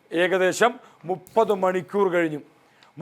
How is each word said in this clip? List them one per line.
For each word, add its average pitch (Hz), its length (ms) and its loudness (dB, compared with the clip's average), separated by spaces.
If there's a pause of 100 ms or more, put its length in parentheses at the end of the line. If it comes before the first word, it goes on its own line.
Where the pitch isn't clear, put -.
(240)
ഏകദേശം 185 500 2 (380)
മുപ്പത് 214 420 0 (120)
മണിക്കൂർ 185 500 0
കഴിഞ്ഞു. 160 260 -2 (600)